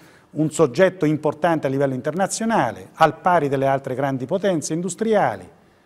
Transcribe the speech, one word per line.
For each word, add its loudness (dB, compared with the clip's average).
un -2
soggetto 2
importante 0
a 0
livello 0
internazionale, -2
al 2
pari 2
delle 0
altre -2
grandi -4
potenze -2
industriali. -2